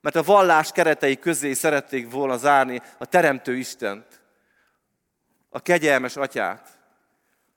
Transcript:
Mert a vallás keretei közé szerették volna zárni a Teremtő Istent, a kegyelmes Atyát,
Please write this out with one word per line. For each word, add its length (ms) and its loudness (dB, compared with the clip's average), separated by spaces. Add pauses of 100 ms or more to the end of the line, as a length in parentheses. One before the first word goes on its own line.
Mert 160 -4
a 60 0
vallás 500 4
keretei 460 0
közé 340 -4
szerették 580 -4
volna 260 -4
zárni 460 2 (160)
a 80 -12
Teremtő 500 0
Istent, 640 -10 (1300)
a 120 -14
kegyelmes 560 0
Atyát, 600 -8 (800)